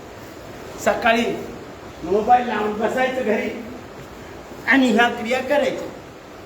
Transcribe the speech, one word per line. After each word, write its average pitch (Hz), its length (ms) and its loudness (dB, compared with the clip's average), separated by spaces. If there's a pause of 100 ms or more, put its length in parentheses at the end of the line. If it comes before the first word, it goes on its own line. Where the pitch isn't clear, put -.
(840)
सकाळी 226 400 4 (800)
मोबाईल 220 420 4
लावून 214 260 0
बसायचं 254 500 0
घरी 214 420 0 (1000)
आणि 254 240 6
ह्या 233 180 8
क्रिया 233 340 0
करायच्या - 460 2 (580)